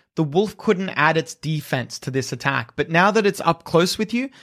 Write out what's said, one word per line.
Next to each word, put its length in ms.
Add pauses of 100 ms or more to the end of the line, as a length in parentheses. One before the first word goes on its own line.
(160)
the 80
wolf 340
couldn't 320
add 260
its 180
defense 680
to 100
this 220
attack. 440
But 140
now 220
that 120
it's 160
up 240
close 320
with 160
you, 160 (140)